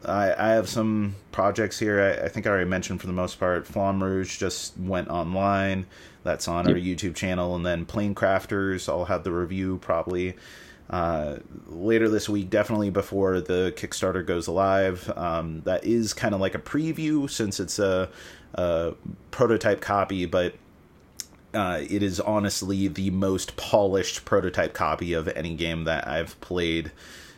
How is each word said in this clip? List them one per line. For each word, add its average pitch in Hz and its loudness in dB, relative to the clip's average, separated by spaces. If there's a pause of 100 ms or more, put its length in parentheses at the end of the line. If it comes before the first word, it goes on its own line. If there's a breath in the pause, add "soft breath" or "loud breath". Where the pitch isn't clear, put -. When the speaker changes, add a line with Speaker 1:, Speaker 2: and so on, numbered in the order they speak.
Speaker 1:
I, 98 2
I 107 2
have 110 4
some 107 0 (180)
projects 101 0
here. 104 2 (200)
I, - 0
I - -2
think 107 -4
I 107 4
already 92 2
mentioned 92 -2
for - -10
the 92 -4
most 90 -2
part. 90 0
Flamme 98 0
Rouge 95 0
just - -4
went 90 -2
online. 95 0 (380 loud breath)
That's - -2
on 87 0
our 90 6
Speaker 2:
Yep. 90 -2
Speaker 1:
YouTube 90 -4
channel. 90 -2
And 85 -4
then 85 -2
Plane 104 -2
Crafters, 95 0
I'll 85 0
have 90 0
the 92 -2
review 92 -2
probably, 90 -2 (560 loud breath)
uh, 80 -2 (300)
later 110 2
this 107 2
week, 101 -2
definitely 104 2
before 95 2
the 90 0
Kickstarter 92 -2
goes 87 -2
live. 95 2
Um, 82 -4
that 90 0
is 113 2
kinda 104 -2
like 95 0
a 85 -6
preview 151 -2
since 101 -2
it's 87 -4
a, 92 2 (440 loud breath)
a 85 0 (380)
prototype 110 4
copy, 95 0
but, 90 2 (1000)
uh, 90 0
it 101 0
is 95 0
honestly 98 0
the 95 0
most 95 0
polished 98 2
prototype 90 0
copy 85 0
of 80 -2
any 82 -4
game 82 -2
that 80 -2
I've 80 -4
played, 82 -2 (460 loud breath)